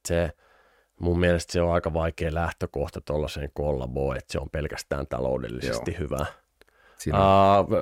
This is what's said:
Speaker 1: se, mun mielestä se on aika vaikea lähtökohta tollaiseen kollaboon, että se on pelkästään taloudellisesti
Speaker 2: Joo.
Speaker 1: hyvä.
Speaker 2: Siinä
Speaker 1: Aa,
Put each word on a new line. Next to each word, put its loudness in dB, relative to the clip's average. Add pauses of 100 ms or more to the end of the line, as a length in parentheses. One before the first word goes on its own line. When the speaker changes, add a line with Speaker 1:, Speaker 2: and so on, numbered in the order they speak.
Speaker 1:
se, 0 (680)
mun 2
mielestä 2
se 2
on 2
aika 0
vaikea -2
lähtökohta -4
tollaiseen -4
kollaboon, -2
että -12
se -4
on -6
pelkästään -6
taloudellisesti -4
Speaker 2:
Joo. -8
Speaker 1:
hyvä. -4 (720)
Speaker 2:
Siinä 0
Speaker 1:
Aa, 6 (160)